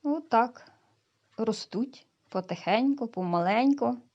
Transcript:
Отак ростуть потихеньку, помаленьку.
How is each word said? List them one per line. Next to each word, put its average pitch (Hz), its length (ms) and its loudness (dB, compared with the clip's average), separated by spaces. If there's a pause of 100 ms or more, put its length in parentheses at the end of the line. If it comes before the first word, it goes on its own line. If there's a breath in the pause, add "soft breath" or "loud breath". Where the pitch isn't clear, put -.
Отак 285 680 0 (640)
ростуть 220 680 -4 (220)
потихеньку, 220 760 0
помаленьку. 226 880 0 (180)